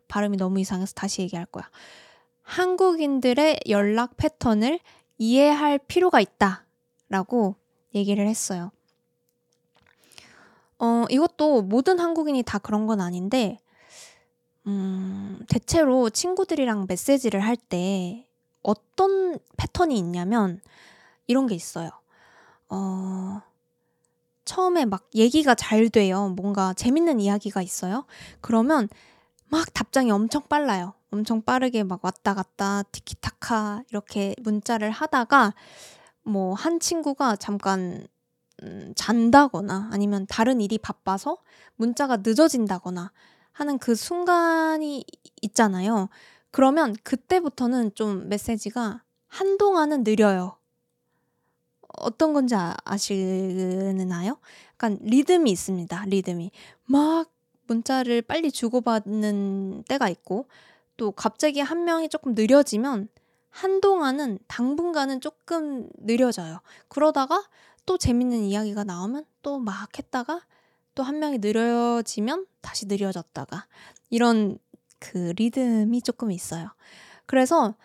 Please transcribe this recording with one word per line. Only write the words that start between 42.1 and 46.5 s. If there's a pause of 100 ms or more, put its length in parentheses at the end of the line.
늦어진다거나 (400)
하는
그
순간이 (360)
있잖아요. (420)